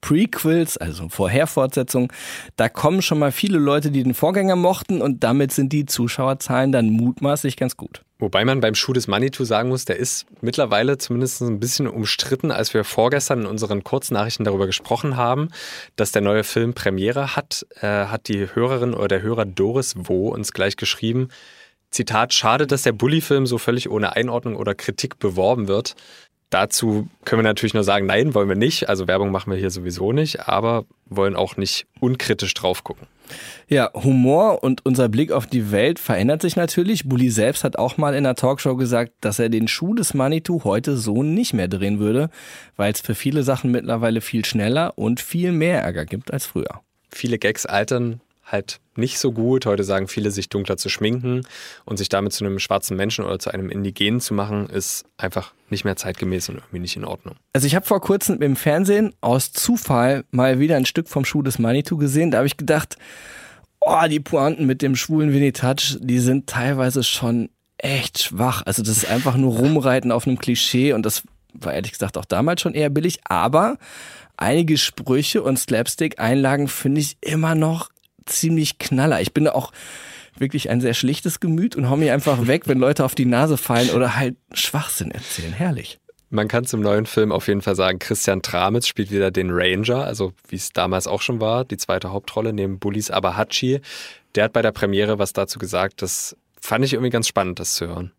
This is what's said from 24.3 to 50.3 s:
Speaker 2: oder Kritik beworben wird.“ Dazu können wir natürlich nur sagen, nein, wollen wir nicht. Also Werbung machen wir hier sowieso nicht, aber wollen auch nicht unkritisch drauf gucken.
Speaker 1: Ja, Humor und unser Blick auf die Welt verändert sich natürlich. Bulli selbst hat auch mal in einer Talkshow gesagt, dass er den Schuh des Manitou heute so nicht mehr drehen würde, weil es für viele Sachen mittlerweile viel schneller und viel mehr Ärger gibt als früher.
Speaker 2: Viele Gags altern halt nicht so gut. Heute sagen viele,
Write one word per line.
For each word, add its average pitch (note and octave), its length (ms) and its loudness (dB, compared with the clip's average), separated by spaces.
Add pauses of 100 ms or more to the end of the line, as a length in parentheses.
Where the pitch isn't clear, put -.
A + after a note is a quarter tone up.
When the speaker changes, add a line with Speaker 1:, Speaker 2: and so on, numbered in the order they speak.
Speaker 2:
oder G2+ 180 -2
Kritik - 440 -6
beworben G2+ 500 2
wird.“ G#2 260 0 (560)
Dazu G#2+ 580 0 (160)
können A2+ 180 2
wir A2 60 4
natürlich G#2+ 240 0
nur A2 100 2
sagen, G2 220 2
nein, A2+ 300 2
wollen G2+ 160 2
wir F#2 60 2
nicht. B2+ 340 0
Also F#2+ 160 0
Werbung G2 240 2
machen F#2+ 200 -4
wir F#2+ 80 -2
hier F#2+ 120 -2
sowieso F2+ 420 -4
nicht, D3 360 -2
aber A2+ 360 0 (220)
wollen G2 280 0
auch F#2 220 -2
nicht - 300 -4 (120)
unkritisch B2 540 -2
drauf - 320 -2
gucken. - 220 -12 (600)
Speaker 1:
Ja, C3 260 2
Humor C3+ 680 4
und C3 220 -2
unser B2+ 260 4
Blick B2 220 0
auf A#2 140 0
die A2 240 -2
Welt B2 280 2
verändert A#2+ 440 0
sich F3 140 0
natürlich. F3 500 0
Bulli B2+ 240 2
selbst A2 340 2
hat C#3 120 0
auch B2 220 -2
mal C#3+ 160 2
in C#3+ 100 0
einer B2+ 100 2
Talkshow C3 420 0
gesagt, A#2+ 360 0 (100)
dass G#2 160 -2
er A#2 120 2
den A2+ 180 2
Schuh F#3 260 -2
des A3+ 200 -2
Manitou D#3 500 0
heute A#2+ 320 0
so A2+ 260 0
nicht F3 300 0
mehr F#2 160 0
drehen G2 300 0
würde, A#2 300 2 (480)
weil G#2 160 0
es - 100 -4
für A#2 120 -4
viele C#3 280 -2
Sachen B2+ 280 0
mittlerweile A#2 520 0
viel A2+ 240 -4
schneller A#2+ 500 0
und A2+ 240 0
viel F3+ 320 -2
mehr E3 300 2
Ärger F2 240 -4
gibt - 280 -10
als C3+ 120 -6
früher. - 340 -6 (300)
Speaker 2:
Viele A#2 280 -4
Gags - 280 0
altern A#2 540 0 (240)
halt - 360 -6 (160)
nicht A#2+ 220 -2
so C3 120 0
gut. A#2+ 360 0
Heute G2+ 180 2
sagen F#2+ 240 0
viele, G#2 220 -2